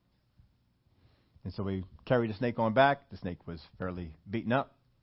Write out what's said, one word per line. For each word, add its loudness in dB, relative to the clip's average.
And -8
so -6
we -2
carried 4
the -6
snake -2
on 2
back. 4
The -14
snake -6
was -10
fairly -8
beaten -2
up, 0